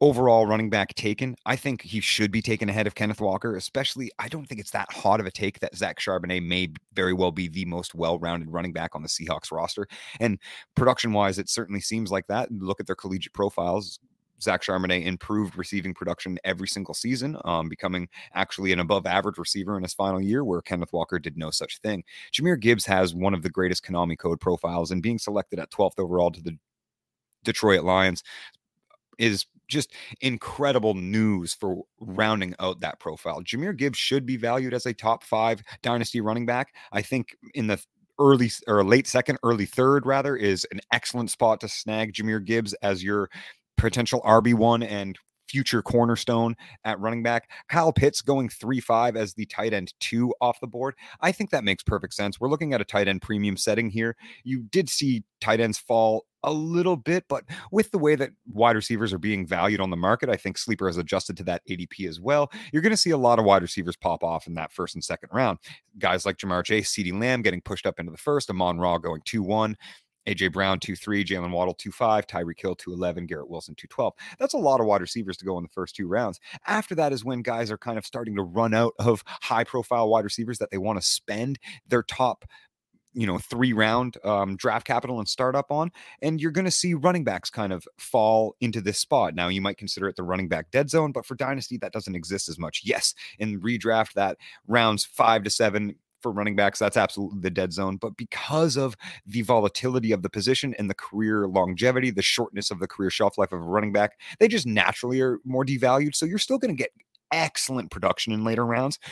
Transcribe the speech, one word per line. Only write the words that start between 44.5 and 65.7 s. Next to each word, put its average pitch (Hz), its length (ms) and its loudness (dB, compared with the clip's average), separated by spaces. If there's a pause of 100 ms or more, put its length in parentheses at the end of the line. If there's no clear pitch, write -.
one 117 300 4
and 101 360 -6 (280)
future 127 340 0
cornerstone 117 720 2 (300)
at 107 140 -2
running 113 240 -2
back. 117 260 0 (180)
Kyle 160 240 2
Pitts - 300 4
going 135 280 2
three 123 300 -4
five 117 360 2
as 107 180 -4
the 110 120 -6
tight 107 280 -2
end 92 260 -2
two 120 420 0
off 123 200 2
the 127 60 -10
board. 123 280 -8 (260)
I 175 100 4
think 196 180 -4
that 131 140 0
makes 98 200 0
perfect 95 300 -2
sense. 101 260 -4
We're 127 100 0
looking 151 240 -2
at 107 80 2
a - 40 -4
tight 101 220 2
end 95 140 0
premium 101 360 -2
setting 110 320 0
here. 113 260 -2 (280)
You 127 200 -4
did 151 260 0
see 127 340 0 (180)
tight 110 180 2
ends 113 180 2
fall 113 480 2 (180)
a 147 100 2
little 170 420 0
bit, 160 320 -2
but 135 160 -4 (260)
with 214 220 2
the 202 60 0
way 151 180 4
that 131 160 0 (160)
wide 113 300 6
receivers 107 340 -2
are 92 60 -2
being 95 280 -2
valued 95 360 2
on 95 80 0
the 90 80 -2
market, 104 320 2
I 104 80 2
think 92 200 -6
Sleeper 101 300 -2
has 85 80 -2
adjusted 90 420 -2
to 98 60 -10
that 87 240 -4
A 95 80 -6
D 87 120 -8
P - 180 -10
as 82 140 -8
well. 143 320 0 (200)
You're 156 100 2
gonna 214 160 4
see - 120 2
a 156 80 4
lot 120 220 6
of 110 60 6
wide 98 160 8
receivers 87 340 -4
pop 85 280 -2
off 82 220 -2
in 85 100 -10
that 80 180 -8
first 87 220 -8
and 82 80 -12
second - 280 -8
round. 113 280 0 (380)